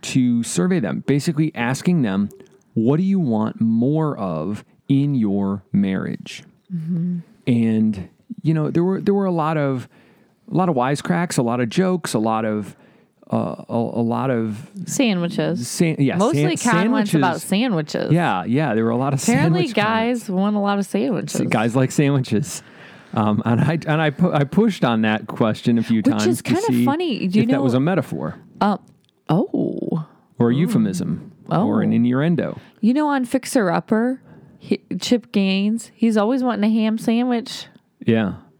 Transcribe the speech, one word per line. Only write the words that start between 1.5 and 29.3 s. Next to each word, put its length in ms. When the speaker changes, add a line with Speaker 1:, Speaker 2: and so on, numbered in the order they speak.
Speaker 1:
asking 480
them, 260
"What 240
do 60
you 160
want 400
more 580
of 460
in 260
your 480
marriage?" 720
Speaker 2:
Mm-hmm. 440
Speaker 1:
And, 640
you 100
know, 180
there 140
were, 160
there 140
were 100
a 80
lot 240
of, 320
a 40
lot 140
of 60
wisecracks, 640
a 40
lot 180
of 100
jokes, 420
a 60
lot 260
of, 320
uh, 400
a, 40
a 300
lot 260
of 400
Speaker 2:
Sandwiches. 840
Speaker 1:
San-, 320
yeah, 200
Speaker 2:
Mostly 380
Speaker 1:
san-, 140
Speaker 2:
Con 80
went 220
about 260
Speaker 1:
sandwiches. 540
Speaker 2:
sandwiches. 180
Speaker 1:
Yeah, 320
yeah, 300
there 100
were 60
a 80
lot 160
of 80
Speaker 2:
Apparently 460
Speaker 1:
sandwich 60
comments. 500
Speaker 2:
guys 60
want 260
a 20
lot 200
of 60
sandwiches. 560
Speaker 1:
S-, 80
guys 260
like 160
sandwiches. 720
Um, 320
and 160
I, 240
and 160
I 80
pu-, 240
I 100
pushed 400
on 180
that 240
question 520
a 40
few 200
Speaker 2:
Which 100
Speaker 1:
times 140
Speaker 2:
is 120
Speaker 1:
to 40
Speaker 2:
kinda 180
Speaker 1:
see 240
Speaker 2:
funny. 440
Do 100
you 60
Speaker 1:
if 40
that 80
Speaker 2:
know 60
Speaker 1:
was 100
a 80
metaphor. 580
Speaker 2:
Uh, 160